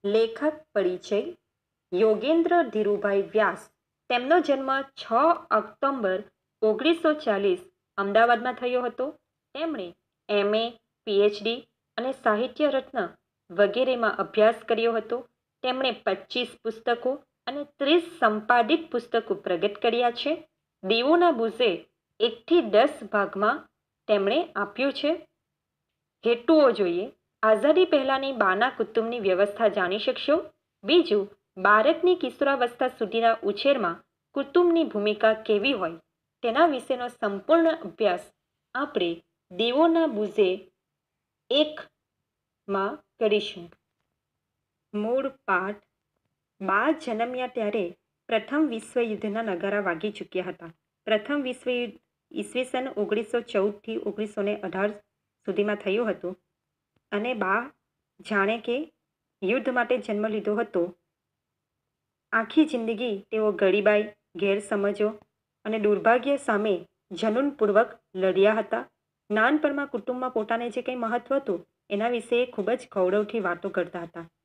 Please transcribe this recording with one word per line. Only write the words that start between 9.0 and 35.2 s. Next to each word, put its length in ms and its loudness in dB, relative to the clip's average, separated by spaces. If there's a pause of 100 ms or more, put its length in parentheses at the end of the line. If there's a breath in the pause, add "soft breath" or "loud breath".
તેમણે 420 -8 (340)
એમ 260 2
એ, 220 -2 (280)
પી 160 2
એચ 220 2
ડી 240 -6 (300)
અને 140 -4
સાહિત્ય 580 0
રત્ન 400 -4 (420)
વગેરેમાં 640 2
અભ્યાસ 400 2 (120)
કર્યો 260 0
હતો. 340 -6 (360)
તેમણે 280 -2
પચીસ 720 -6
પુસ્તકો 600 -4 (240)
અને 160 -8
ત્રીસ 400 0 (160)
સંપાદિત 720 2
પુસ્તકો 420 -4
પ્રગટ 440 -2
કર્યા 340 0
છે. 380 -6 (340)
દીવોના 480 4
બુઝે 540 0 (340)
એકથી 420 2
દસ 500 2
ભાગમાં 580 -2 (380)
તેમણે 480 0
આપ્યું 380 -4
છે. 340 -4 (1000)
હેતુઓ 460 6
જોઈએ. 400 -2 (320)
આઝાદી 420 6
પહેલાંની 460 0
બાના 380 2
કુટુંબની 500 -4
વ્યવસ્થા 480 2
જાણી 320 0
શકશો. 460 0 (380)
બીજું, 460 2 (280)
બાળકની 580 4
કિશોરાવસ્થા 720 -2
સુધીના 560 0
ઉછેરમાં 600 0 (300)
કુટુંબની 500 2
ભૂમિકા 500 2